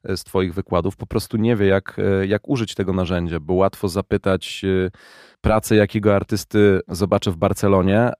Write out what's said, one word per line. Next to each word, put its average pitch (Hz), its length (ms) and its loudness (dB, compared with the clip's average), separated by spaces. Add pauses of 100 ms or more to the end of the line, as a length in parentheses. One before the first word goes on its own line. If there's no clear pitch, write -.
e, 95 120 -4
z - 80 -14
twoich 92 300 -2
wykładów, 95 420 -2
po - 100 -12
prostu - 300 -6
nie 110 200 0
wie, 101 100 2
jak, 95 320 0
e, 98 280 0
jak 101 220 -2
użyć 113 260 -2
tego 95 180 -4
narzędzia, 85 480 -2
bo 80 140 -4
łatwo 95 340 0
zapytać, 95 760 -2 (240)
e, 92 40 -6 (500)
pracę 107 360 2
jakiego 104 400 2
artysty 101 720 2
zobaczę 95 420 -2
w 85 60 -6
Barcelonie, 98 840 2